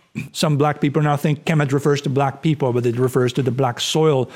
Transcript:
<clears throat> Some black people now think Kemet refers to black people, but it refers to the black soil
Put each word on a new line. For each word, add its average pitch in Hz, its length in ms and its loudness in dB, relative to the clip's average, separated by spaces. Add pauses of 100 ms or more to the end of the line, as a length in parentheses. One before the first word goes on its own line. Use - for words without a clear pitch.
<clears throat> - 240 -12
Some 151 260 0
black 147 220 0
people 151 200 0
now 147 160 2
think 147 280 -2
Kemet 147 280 0
refers 143 300 2
to 139 80 -4
black 135 320 -2
people, 147 300 0
but 120 120 0
it 120 120 0
refers 123 380 2
to 139 80 0
the 127 80 0
black 123 300 -2
soil 151 560 0